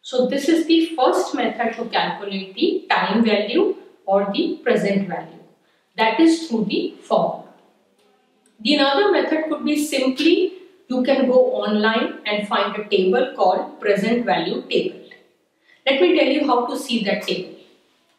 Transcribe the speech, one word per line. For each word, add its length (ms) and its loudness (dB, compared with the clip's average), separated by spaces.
So 260 0
this 200 -2
is 180 2
the 300 2
first 400 0
method 400 -4
to 140 -8
calculate 680 -6
the 340 0
time 360 0
value 500 0
or 280 0
the 300 -2
present 440 0
value. 360 -10
That 220 0
is 280 4
through 180 -2
the 380 -4
formula. 400 -2
The 140 2
another 360 2
method 380 0
could 140 -4
be 220 0
simply 680 2
you 160 -2
can 240 2
go 260 4
online 720 0
and 220 -2
find 280 -2
a 140 -8
table 460 2
called 440 0
present 460 0
value 420 -2
table. 380 -2
Let 160 2
me 160 4
tell 100 2
you 200 0
how 180 2
to 100 -8
see 280 -4
that 200 -2
table. 360 -8